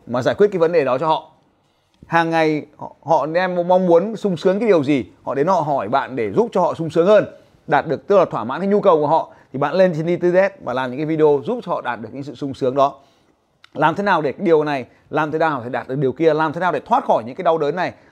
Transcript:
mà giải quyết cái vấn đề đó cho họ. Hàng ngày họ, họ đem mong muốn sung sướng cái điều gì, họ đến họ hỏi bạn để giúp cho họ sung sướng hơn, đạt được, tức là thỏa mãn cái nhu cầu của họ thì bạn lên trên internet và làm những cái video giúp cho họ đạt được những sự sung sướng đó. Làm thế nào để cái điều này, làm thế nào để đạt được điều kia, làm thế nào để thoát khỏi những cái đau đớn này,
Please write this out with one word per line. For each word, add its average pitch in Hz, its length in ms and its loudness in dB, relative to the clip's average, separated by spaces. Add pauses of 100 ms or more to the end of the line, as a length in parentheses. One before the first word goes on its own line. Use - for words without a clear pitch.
mà 120 160 -4
giải 127 120 0
quyết 202 180 4
cái 190 60 -4
vấn 165 140 2
đề 160 120 2
đó 131 140 0
cho 160 80 -2
họ. 156 240 -4 (760)
Hàng 165 240 2
ngày 156 360 0 (100)
họ, - 160 -14 (100)
họ 147 240 2
đem 175 420 -2
mong 185 180 2
muốn 180 300 4
sung 185 200 -2
sướng 190 220 0
cái 226 100 0
điều 170 160 4
gì, 131 200 0 (180)
họ 123 120 -6
đến 147 120 0
họ 185 140 2
hỏi 139 280 -4
bạn 127 280 -2
để 107 160 -4
giúp 208 200 0
cho 196 80 0
họ 147 140 0
sung 160 160 -6
sướng 170 160 2
hơn, 202 180 6 (420)
đạt 143 200 0
được, 135 200 -6
tức 196 120 4
là 175 60 6
thỏa 139 200 -4
mãn 135 160 -8
cái 196 80 -4
nhu 202 120 2
cầu 185 200 4
của 151 60 0
họ 156 260 -2 (200)
thì 131 60 -8
bạn 143 160 -2
lên 185 220 4
trên 160 100 -4
internet 180 580 0
và 123 100 -4
làm 127 160 -4
những 123 80 -10
cái 156 80 -4
video 151 400 2
giúp 233 180 -6
cho 175 80 -6
họ 131 80 -4
đạt 120 200 -8
được 113 120 -12
những 135 100 -14
sự 135 120 -14
sung 135 200 -8
sướng 131 200 -2
đó. 139 200 2 (800)
Làm 156 200 2
thế 202 80 -6
nào 190 200 2
để 165 100 -2
cái - 140 -6
điều 156 180 4
này, 143 220 -6 (240)
làm 151 200 -2
thế 156 80 -4
nào 156 260 0
để 120 60 -8
đạt 120 180 -6
được 131 100 -4
điều 135 140 0
kia, 156 220 2
làm 156 180 0
thế 165 80 -8
nào 175 120 0
để 139 80 -2
thoát 254 240 -2
khỏi 147 220 0
những 127 80 -12
cái 185 80 -10
đau 165 160 2
đớn 151 180 -2
này, 160 160 -4 (200)